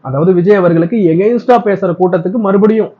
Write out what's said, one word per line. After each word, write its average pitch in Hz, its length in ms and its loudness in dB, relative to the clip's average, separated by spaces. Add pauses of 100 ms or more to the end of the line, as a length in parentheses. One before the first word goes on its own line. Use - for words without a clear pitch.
அதாவது 151 300 0
விஜய் 196 240 2
அவர்களுக்கு 170 360 0 (140)
எகெயின்ஸ்டா 233 460 2 (100)
பேசுற 190 320 -2
கூட்டத்துக்கு 180 480 -2
மறுபடியும் 208 520 0